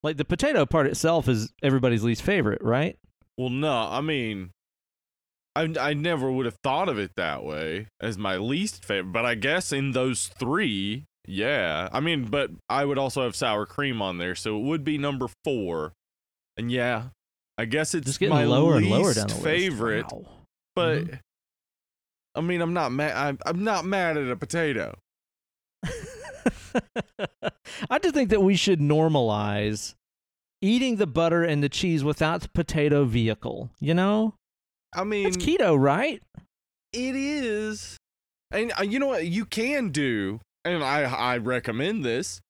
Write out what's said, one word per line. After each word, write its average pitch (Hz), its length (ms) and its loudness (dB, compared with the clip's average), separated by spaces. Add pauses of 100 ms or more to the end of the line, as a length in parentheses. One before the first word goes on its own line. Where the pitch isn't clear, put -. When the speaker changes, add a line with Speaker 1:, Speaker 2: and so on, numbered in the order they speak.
Speaker 1:
Like, 156 120 -2
the 143 80 0
potato 196 400 4
part 147 220 4
itself 160 420 2
is 113 240 0 (100)
everybody's 127 400 4
least 117 200 0
favorite, 156 380 2
right? 127 360 0 (400)
Speaker 2:
Well, 127 120 -4
no, 143 240 -2
I 113 280 -2
mean, 110 500 -4 (1040)
I, 160 240 0
I 143 140 0
never 147 360 0
would 131 160 0
have 113 160 -6
thought 156 280 0
of 117 100 -2
it 95 160 -4
that 76 300 -4
way 80 420 -6 (140)
as 107 160 -6
my 95 180 -2
least 139 480 -4
favorite, 95 300 -4
but 113 100 -2
I 117 120 0
guess 143 360 -2
in 139 220 -2
those 127 340 -2 (100)
three, 123 680 -2 (200)
yeah. 95 680 -2
I 131 80 0
mean, 151 240 -2
but 123 260 -2 (160)
I 135 160 0
would 143 140 0
also 135 260 -2
have 120 100 -2
sour 107 320 0
cream 131 360 -4
on 92 160 -2
there, 87 180 -4
so 107 220 -4
it 107 60 -2
would 147 200 -2
be 151 140 -2
number 139 300 -2 (180)
four. 85 480 -2 (640)
And 117 120 -6
yeah, 123 340 -2 (540)
I 110 60 -2
guess 147 320 -2
it's 139 120 -2
Speaker 1:
Just 139 120 -4
getting 175 160 4
Speaker 2:
my 143 80 6
Speaker 1:
lower 139 320 6
and 110 140 6
lower - 160 4
Speaker 2:
least 120 140 4
Speaker 1:
down 104 80 -2
the - 80 -4
list. - 100 -4
Speaker 2:
favorite, 131 680 0
Speaker 1:
Wow. - 140 -12 (500)
Speaker 2:
but, 165 300 2
Speaker 1:
Mm-hmm. 135 100 -10 (1200)
Speaker 2:
I 147 60 -2
mean, 175 180 0
I'm 170 140 0
not 156 180 0
ma-, 139 120 -2 (120)
I'm, 139 300 -2
I'm 175 180 -2
not 196 220 0
mad 180 320 0
at 139 120 -2
a 123 60 -2
potato. 131 640 -2 (880)
Speaker 1:
<laughs> - 0 - (2000)
I 269 100 2
just 320 160 0
think 254 160 2
that 214 100 6
we 190 140 6
should 175 240 4
normalize 107 1120 2 (680)
eating 240 340 2
the 202 100 2
butter 165 380 2
and 147 180 0
the 143 80 2
cheese 160 340 0
without 156 380 0
the - 80 -12
potato 147 560 2
vehicle, 117 640 -2 (100)
you 143 140 0
know? 208 400 2 (600)
Speaker 2:
I 180 80 -2
mean, 202 240 0
Speaker 1:
It's 185 100 0
keto, 185 420 4
right? 202 420 2 (680)
Speaker 2:
It 254 240 -4
is. 233 840 -4 (540)
And, 226 280 -2
uh, 196 40 0
you 208 160 0
know 277 80 2
what 180 200 0
you 190 180 -2
can 247 440 -2
do, 117 500 0 (260)
and 170 180 0
I, 143 200 2
I 123 340 0
recommend 127 640 -2
this. 123 460 -4